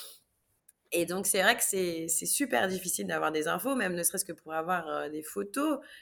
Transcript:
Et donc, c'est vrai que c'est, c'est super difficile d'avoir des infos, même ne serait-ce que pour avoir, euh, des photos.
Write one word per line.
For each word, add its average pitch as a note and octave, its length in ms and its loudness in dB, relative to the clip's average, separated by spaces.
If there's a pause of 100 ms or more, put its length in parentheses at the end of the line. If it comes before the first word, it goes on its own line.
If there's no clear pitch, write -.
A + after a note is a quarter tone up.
(920)
Et E3+ 140 2
donc, F#3 220 -2
c'est F#3 160 4
vrai A#3 120 8
que B3 80 0
c'est, E3+ 440 0
c'est - 180 0
super G#3+ 420 2
difficile F#3 380 -2
d'avoir D#3 260 0
des D#3 160 0
infos, G3+ 280 0
même F#3+ 180 0
ne F3 80 -2
serait-ce F3+ 240 0
que E3+ 80 -10
pour D#3 200 -12
avoir, E3 340 -2
euh, D3 220 -4
des D#3 120 -6
photos. C4 580 -2 (220)